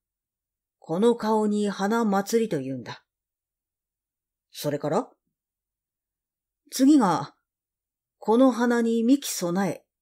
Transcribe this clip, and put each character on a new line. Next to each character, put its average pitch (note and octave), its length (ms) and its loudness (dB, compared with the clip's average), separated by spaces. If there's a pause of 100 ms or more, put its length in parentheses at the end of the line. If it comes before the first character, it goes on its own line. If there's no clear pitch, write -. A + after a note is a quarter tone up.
(800)
こ E3+ 220 -6
の A#3 160 2
顔 A3 300 -2
に G#3 220 -2
花 G3+ 360 -2
祭 G3+ 400 0
り G#3+ 40 -4
と D#3+ 120 -4
い C3 100 -8
う C3+ 60 -8
ん A#2+ 60 -12
だ。」 - 220 -18 (1500)
「そ - 180 -8
れ C#3+ 80 -4
か D3 120 -6
ら？」 G#3 200 -2 (1600)
「次 C#4 280 4
が、 F#3 360 0 (840)
こ A3 180 0
の C4 140 6
花 A#3+ 320 0
に A#3 220 0
幹 C#4 260 2
備 F3+ 400 -2
え - 160 -10 (140)